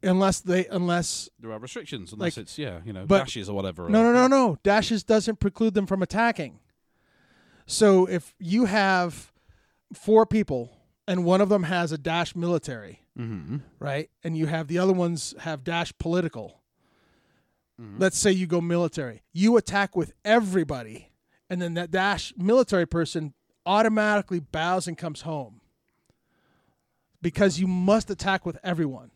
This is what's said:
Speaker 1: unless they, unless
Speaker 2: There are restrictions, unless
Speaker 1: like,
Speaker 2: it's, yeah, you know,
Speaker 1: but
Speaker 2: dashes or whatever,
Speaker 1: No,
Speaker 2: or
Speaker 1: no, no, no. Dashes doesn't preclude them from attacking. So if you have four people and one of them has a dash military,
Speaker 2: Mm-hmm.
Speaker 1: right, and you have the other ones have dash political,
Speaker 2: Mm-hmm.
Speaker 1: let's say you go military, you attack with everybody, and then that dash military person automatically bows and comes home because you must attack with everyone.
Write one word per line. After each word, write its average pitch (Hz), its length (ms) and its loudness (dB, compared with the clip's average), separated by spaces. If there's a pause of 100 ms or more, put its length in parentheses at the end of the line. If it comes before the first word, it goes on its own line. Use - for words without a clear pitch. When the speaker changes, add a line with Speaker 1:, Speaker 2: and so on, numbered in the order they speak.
Speaker 1:
unless 190 380 2
they, 185 260 0
unless 175 600 -4 (100)
Speaker 2:
There 113 140 -14
are 107 60 -10
restrictions, 127 540 -12
unless 160 240 -6
Speaker 1:
like, 113 80 -12
Speaker 2:
it's, - 140 -16
yeah, 104 260 -8
you 110 80 -10
know, 95 140 -10
Speaker 1:
but 190 140 4
Speaker 2:
dashes 117 280 -8
or 104 60 -6
whatever, 95 340 -6
Speaker 1:
No, 214 120 4
Speaker 2:
or 233 120 4
Speaker 1:
no, - 0 -
no, 254 140 6
no. 262 360 2
Dashes 208 420 2
doesn't 220 340 2
preclude 208 360 0
them 196 120 2
from 190 160 -2
attacking. 208 560 -2 (1080)
So 190 420 6
if 180 300 -6
you 196 260 0
have 190 680 0 (600)
four 220 340 4
people 139 500 -2 (300)
and 180 180 0
one 185 160 4
of 202 80 4
them 196 160 2
has 175 280 -2
a 160 60 -6
dash 165 360 -4
military, 151 640 -4 (220)
Speaker 2:
Mm-hmm. 110 380 -8 (240)
Speaker 1:
right, 143 280 -6 (160)
and 165 140 -4
you 160 80 0
have 160 220 -4
the 170 100 -2
other 190 160 4
ones 170 460 -2
have 156 240 -8
dash 170 340 -4
political, 170 580 -4 (1200)
Speaker 2:
Mm-hmm. 107 180 -14
Speaker 1:
let's 190 200 2
say 208 120 2
you 185 160 0
go 170 140 0
military, 165 640 -4 (100)
you 214 240 4
attack 202 400 0
with 165 160 -4 (120)
everybody, 165 840 0 (380)
and 180 140 -4
then 170 120 -4
that 170 160 -6
dash 185 460 -2
military 196 500 2
person 156 460 -4 (340)
automatically 208 720 2
bows 170 480 -2
and 170 120 -10
comes 160 240 -10
home 139 380 -10 (1600)
because 170 360 0
you 185 80 0
must 185 440 2
attack 190 360 -2
with 170 160 -8
everyone. 151 540 -4